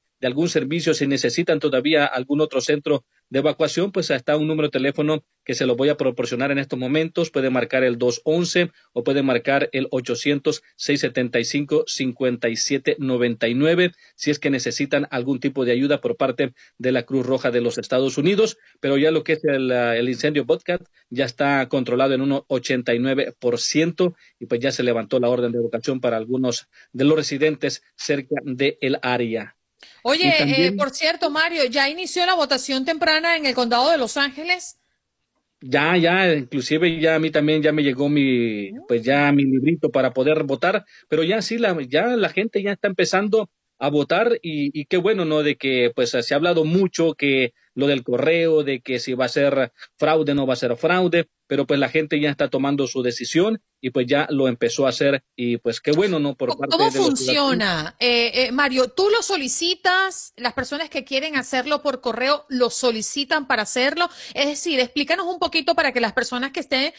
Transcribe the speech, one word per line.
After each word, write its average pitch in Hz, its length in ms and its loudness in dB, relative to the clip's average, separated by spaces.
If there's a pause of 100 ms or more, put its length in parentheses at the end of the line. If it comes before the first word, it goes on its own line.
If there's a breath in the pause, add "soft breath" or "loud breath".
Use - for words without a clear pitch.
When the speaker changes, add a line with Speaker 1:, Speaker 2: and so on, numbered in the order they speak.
(200)
Speaker 1:
de 127 80 -4
algún 147 220 0
servicio, 160 440 0
si 143 140 0
necesitan 156 520 0
todavía 147 460 2
algún 135 360 -2
otro 151 180 0
centro 147 460 0 (240)
de 131 100 -2
evacuación, 156 540 0
pues 170 160 -2
está 143 260 0
un 151 120 0
número 156 200 0
de 147 40 -8
teléfono 147 520 -2 (220)
que 135 80 -4
se 127 120 -2
lo 123 120 2
voy 135 100 2
a 147 80 2
proporcionar 131 560 -2
en 139 60 0
estos 139 200 -4
momentos. 156 520 -2
Puede 135 200 0
marcar 131 360 0
el 120 120 0
dos 120 280 0
once 170 440 0 (220 soft breath)
o 123 140 -4
puede 139 180 2
marcar 135 480 0
el 131 200 -2
ochocientos, 139 720 -2 (140 soft breath)
seis 143 240 -2
setenta 123 400 -2
y 117 60 -2
cinco, 143 420 -2
cincuenta 123 600 -2
y 113 80 -4
siete 139 420 -2
noventa 120 480 0
y 117 60 0
nueve 175 400 2 (220 soft breath)
si - 140 -4
es 147 100 -2
que 147 100 -2
necesitan 139 600 -2
algún 131 300 -4
tipo 131 240 -2
de 123 80 2
ayuda 139 300 2
por 117 160 -2
parte 127 360 -2 (240 soft breath)
de 127 140 0
la 127 120 0
Cruz 131 220 -2
Roja 131 240 0
de 120 120 2
los 120 160 -2
Estados 131 400 0
Unidos. 202 400 2 (240 soft breath)
Pero 139 160 2
ya 151 140 4
lo 156 120 0
que 165 100 -2
es 156 120 -2
el, 135 260 0
ah, 120 240 2
el 123 140 0
incendio 143 340 0
Bobcat 170 380 0 (280 soft breath)
ya 123 140 -2
está 139 460 0
controlado 131 460 2
en 131 60 -2
un 139 260 0
ochenta 127 460 -2
y 120 60 2
nueve 135 400 -2
por 120 180 0
ciento 170 580 0 (220 soft breath)
y 120 100 -14
pues 120 120 -2
ya 131 140 -2
se 127 100 -4
levantó 117 360 0
la 120 100 2
orden 123 240 0
de 120 60 -2
evacuación 117 420 -4
para 117 160 0
algunos 123 500 -2 (240 soft breath)
de 135 140 0
los 151 100 6
residentes 151 680 -2 (120)
cerca 139 480 -4
del 135 580 -2
área. 117 540 -4 (460 loud breath)
Speaker 2:
Oye, 330 340 2
Speaker 1:
Y - 20 4
también 285 360 2
Speaker 2:
eh, - 40 -6
por 285 140 0
cierto, 330 380 -2
Mario, 320 360 0
¿ya 277 240 0
inició 349 360 -2
la 370 80 2
votación 277 500 0
temprana 330 540 0
en 302 80 -4
el 254 100 0
condado 247 360 2
de 330 60 4
Los 247 200 -2
Ángeles? 294 600 -4 (840)
Speaker 1:
Ya, 143 360 0
ya, 175 360 4
inclusive 151 680 0
ya 160 160 4
a 160 40 2
mí 156 120 0
también 151 300 2
ya 151 100 4
me 151 120 0
llegó 139 260 0
mi, 120 640 2 (160)
pues 117 160 0
ya 143 280 4
mi 143 120 4
librito 135 460 2
para 131 240 2
poder 151 300 2
votar, 160 420 0 (220 soft breath)
pero 156 160 0
ya 196 180 0
sí, 220 160 -6
la, 208 240 0
ya 143 260 0
la 226 220 0
gente 202 320 -2
ya 202 120 -4
está - 140 -2
empezando 202 640 0 (280)
a 139 120 -2
votar 170 520 2
y, 151 360 -4
y 151 80 -6
qué 185 120 0
bueno, 185 260 0
¿no? 151 200 0
De 147 120 0
que, 127 400 0
pues, 123 140 0
se 120 240 -2
ha 139 40 2
hablado 165 280 2
mucho 170 480 2
que 135 400 0 (220)
lo 139 120 0
del 139 160 0
correo, 156 600 2
de 135 180 -4
que 127 180 -4
si 131 140 -6
va 127 120 0
a 123 40 -2
ser 135 420 0 (240 loud breath)
fraude, 156 400 2
no 139 100 0
va 131 80 0
a 120 40 0
ser 120 180 -2
fraude, 170 540 2 (180)
pero 139 180 0
pues 143 140 0
la 135 80 2
gente 156 320 -2
ya 147 100 0
está 139 200 -2
tomando 139 380 0
su 131 140 -4
decisión 139 600 0 (180)
y 127 120 -6
pues 127 140 -2
ya 143 240 0
lo 139 200 2
empezó 120 360 0
a 131 40 2
hacer 139 340 0 (100)
y 120 240 -2
pues 117 220 -4
qué 143 140 0
bueno, 180 260 2
¿no? 143 160 -2
Por 127 140 -2
Speaker 2:
¿Cómo - 100 -6
Speaker 1:
parte 139 180 -2
de 381 60 2
los 453 100 2
Speaker 2:
funciona, 262 1080 0
eh, 240 340 2
eh, 247 180 0
Mario? 254 380 0
¿Tú 381 200 0
lo 440 120 2
solicitas? 359 1120 -2
¿Las 233 180 -6
personas 294 360 -6
que 269 160 -8
quieren 277 320 -4
hacerlo 269 440 -2
por 269 200 -4
correo 254 480 -2
lo 247 200 2
solicitan 262 760 -2
para 226 160 0
hacerlo? 294 460 0 (240 loud breath)
Es 285 120 -2
decir, 285 360 -2
explícanos 294 440 -2
un 359 140 -4
poquito 330 340 0
para 311 200 0
que 240 80 -2
las 220 100 0
personas 247 400 -6
que 311 80 -8
estén 277 400 -4